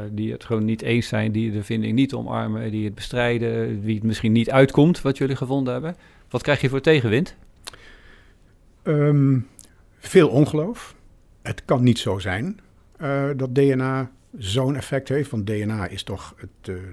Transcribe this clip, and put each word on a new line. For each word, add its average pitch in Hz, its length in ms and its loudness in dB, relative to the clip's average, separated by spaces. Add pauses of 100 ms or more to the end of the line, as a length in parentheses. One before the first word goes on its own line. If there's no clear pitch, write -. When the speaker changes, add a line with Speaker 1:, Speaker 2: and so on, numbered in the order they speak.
(120)
Speaker 1:
die 107 200 -4
het - 120 -10
gewoon 110 220 -2
niet 110 160 -2
eens 117 260 0
zijn, 110 240 -2
die 110 200 -2
de 104 120 -4
vinding 110 300 -2
niet 131 200 2
omarmen, 113 580 -6
die 107 140 -4
het 104 100 -8
bestrijden, 117 880 -2
wie 110 140 -2
het 104 80 -6
misschien 110 280 0
niet 113 200 2
uitkomt 143 500 6
wat 135 160 0
jullie 135 180 -2
gevonden 131 380 -2
hebben? 156 220 -8 (340)
Wat 123 120 -4
krijg 147 200 0
je 135 80 2
voor 135 120 -2
tegenwind? 135 540 4 (1500)
Speaker 2:
Ehm, 143 560 4 (580)
veel 165 320 6
ongeloof. 151 680 0 (460)
Het - 240 -10
kan 127 180 2
niet 123 160 6
zo 98 200 -2
zijn, 104 400 -4 (380)
eh, 139 380 -2
dat 127 200 -4
D - 20 2
N 139 240 4
A 131 300 -2 (260)
zo'n 131 380 -2
effect 135 340 -6
heeft, 139 200 -2
want 107 160 -4
D 104 40 -6
N 104 200 -2
A 104 180 -4
is - 160 -10
toch - 340 -12
het, - 120 -16 (120)
eh, 92 140 -10 (180)